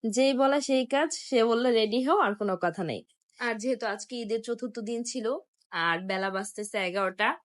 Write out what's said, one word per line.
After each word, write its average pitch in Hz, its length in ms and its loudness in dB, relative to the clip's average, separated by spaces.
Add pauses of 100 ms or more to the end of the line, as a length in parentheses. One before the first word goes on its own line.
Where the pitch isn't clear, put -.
যেই 247 300 2
বলা 269 280 4
সেই 262 240 2
কাজ, 285 280 0
সে 233 300 2
বলল, 233 240 4
"রেডি 226 360 2
হও, 320 140 4
আর 214 180 2
কোনো 202 260 -2
কথা 175 220 -2
নেই।" 123 200 -4 (360)
আর 233 160 -2
যেহেতু 233 300 -4
আজকে 214 300 -6
ঈদের 226 260 -4
চতুর্থ 233 380 -8
দিন 233 240 -6
ছিল, 240 340 -4 (340)
আর 170 280 0
বেলা 190 300 -2
বাজতেছে 202 480 -6
এগারোটা 190 680 -2